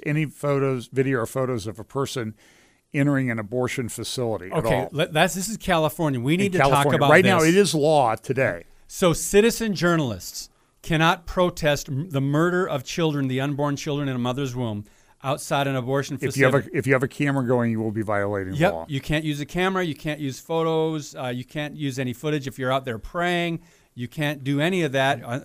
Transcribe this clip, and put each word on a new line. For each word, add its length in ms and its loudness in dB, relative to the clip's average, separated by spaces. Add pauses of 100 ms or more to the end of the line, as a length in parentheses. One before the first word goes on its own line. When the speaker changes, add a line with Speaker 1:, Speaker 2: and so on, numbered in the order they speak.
Speaker 1:
any 200 0
photos, 640 -2
video 340 0
or 40 -2
photos 400 -2
of 140 -10
a 40 -12
person 520 -6 (580)
entering 380 2
an 80 -2
abortion 500 -4
facility 640 -4
at 20 -10 (100)
Speaker 2:
Okay, 180 2
Speaker 1:
all. 100 -6
Speaker 2:
let, 200 -2
that's, 220 2
this 160 -6
is 80 -6
California. 640 0
We 160 0
Speaker 1:
In 60 2
Speaker 2:
need 120 0
to 60 2
talk 100 6
Speaker 1:
California. 280 4
Speaker 2:
about 120 4
Speaker 1:
Right 160 8
now, 140 4
Speaker 2:
this. 100 6
Speaker 1:
it 60 6
is 200 4
law 400 4
today. 500 -2 (220)
Speaker 2:
So 260 2
citizen 600 2
journalists 760 -2 (340)
cannot 420 2
protest 640 0
m-, 220 -4
the 100 0
murder 480 2
of 140 -4
children, 460 0
the 120 -2
unborn 360 -2
children 300 -4
in 80 -4
a 40 -4
mother's 360 -4
womb 300 -4 (380)
outside 440 -2
an 80 -2
abortion 460 -2
Speaker 1:
If 160 -4
you 80 6
have 80 4
a, 60 6
Speaker 2:
facility. 180 -6
Speaker 1:
if 100 0
you 60 6
have 100 4
a 40 0
camera 400 -2
going, 240 2
you 100 -2
will 100 -2
be 120 -4
violating 500 -2
Speaker 2:
Yep. 200 2
Speaker 1:
law. 140 -8
Speaker 2:
You 140 -6
can't 240 -2
use 160 -4
a 40 -8
camera. 380 -2
You 120 -4
can't 240 -8
use 200 -6
photos. 760 -2
Uh, 200 -6
you 80 -6
can't 320 -8
use 240 -4
any 140 -4
footage. 340 -4
If 120 -10
you're 120 -2
out 140 0
there 140 -6
praying, 600 -2 (340)
you 140 -8
can't 340 -4
do 180 0
any 220 2
of 80 0
that. 320 2
Uh, 220 -6